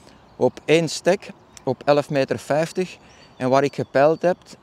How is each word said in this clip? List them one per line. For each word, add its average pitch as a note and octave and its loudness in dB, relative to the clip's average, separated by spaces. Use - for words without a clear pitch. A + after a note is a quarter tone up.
op - -2
één D#3+ 2
stek - -2
op - -6
elf D3 0
meter C3+ -2
vijftig. E3 -4
En B2+ -2
waar C3+ 4
ik C#3+ -2
gepeild C#3+ 2
heb, F3 0